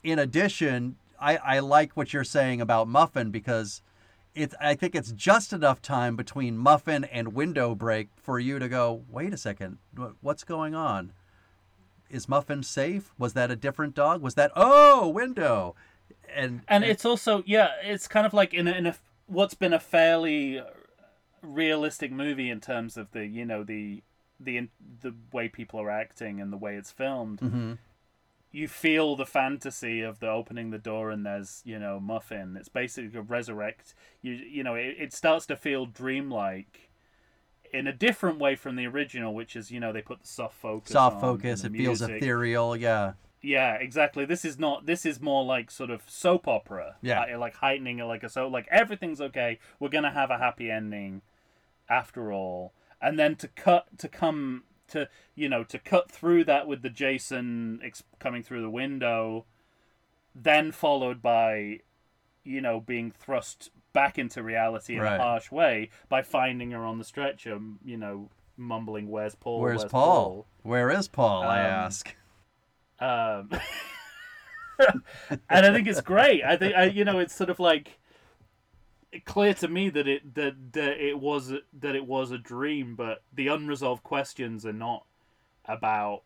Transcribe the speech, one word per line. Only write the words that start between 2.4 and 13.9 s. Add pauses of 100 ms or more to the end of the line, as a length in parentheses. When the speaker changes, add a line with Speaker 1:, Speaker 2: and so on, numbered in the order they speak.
Speaker 1:
about
Muffin
because (520)
it's,
I
think
it's
just
enough
time
between
Muffin
and
window
break
for
you
to
go,
"Wait
a
second, (180)
wh-, (100)
what's
going
on? (960)
Is
Muffin
safe?
Was
that
a
different